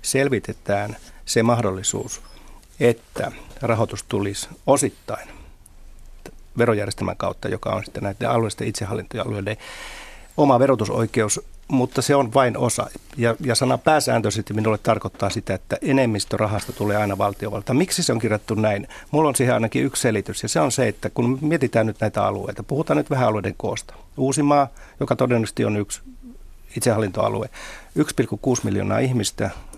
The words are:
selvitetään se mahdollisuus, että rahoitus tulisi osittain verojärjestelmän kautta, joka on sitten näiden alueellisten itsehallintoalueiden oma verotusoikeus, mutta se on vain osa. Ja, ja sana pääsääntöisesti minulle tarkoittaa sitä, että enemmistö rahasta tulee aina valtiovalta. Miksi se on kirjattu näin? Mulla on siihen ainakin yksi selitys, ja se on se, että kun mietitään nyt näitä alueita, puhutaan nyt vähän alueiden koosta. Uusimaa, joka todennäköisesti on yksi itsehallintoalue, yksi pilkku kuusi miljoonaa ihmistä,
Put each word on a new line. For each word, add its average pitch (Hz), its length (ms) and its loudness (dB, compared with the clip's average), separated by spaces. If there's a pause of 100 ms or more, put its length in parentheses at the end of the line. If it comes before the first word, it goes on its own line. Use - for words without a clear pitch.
selvitetään 110 960 0 (280)
se - 180 2
mahdollisuus, 104 760 0 (580)
että 117 520 0 (300)
rahoitus 110 420 0
tulisi 101 460 -4 (180)
osittain 131 600 0 (1300)
verojärjestelmän 104 600 0
kautta, 95 300 -4
joka 101 220 -4
on 98 140 -2
sitten - 200 -10
näiden 101 260 -2
alueellisten 113 380 0
itsehallintoalueiden 104 880 -4 (800)
oma 139 220 6
verotusoikeus, 113 800 2 (260)
mutta 135 340 2
se 143 140 2
on 123 180 2
vain 123 240 4
osa. - 320 0 (280)
Ja, 117 220 2
ja 120 160 0
sana 127 220 4
pääsääntöisesti 113 760 2
minulle 107 240 2
tarkoittaa 104 520 0
sitä, - 240 -4
että 120 280 -4
enemmistö 117 560 2
rahasta 104 360 -2
tulee 104 240 0
aina 101 200 0
valtiovalta. 104 560 -2
Miksi 175 300 2
se 135 100 0
on 113 60 0
kirjattu 107 360 0
näin? 104 320 0 (240)
Mulla 151 180 4
on 131 60 -2
siihen 123 180 2
ainakin 113 320 0
yksi - 160 -4
selitys, 110 420 0
ja 104 60 -4
se 165 100 0
on 143 120 2
se, 120 160 2
että - 220 -4
kun 127 320 0
mietitään 143 440 2
nyt 107 160 -4
näitä 104 240 0
alueita, 98 380 -4
puhutaan 147 340 0
nyt 151 120 0
vähän 127 180 2
alueiden 104 300 0
koosta. - 360 -6 (240)
Uusimaa, 143 500 4 (320)
joka 135 160 0
todennäköisesti 120 500 2
on 104 120 0
yksi - 240 -4 (760)
itsehallintoalue, 107 720 0 (460)
yksi - 200 0
pilkku 110 220 0
kuusi 123 280 0
miljoonaa 98 340 0
ihmistä, 120 500 0 (280)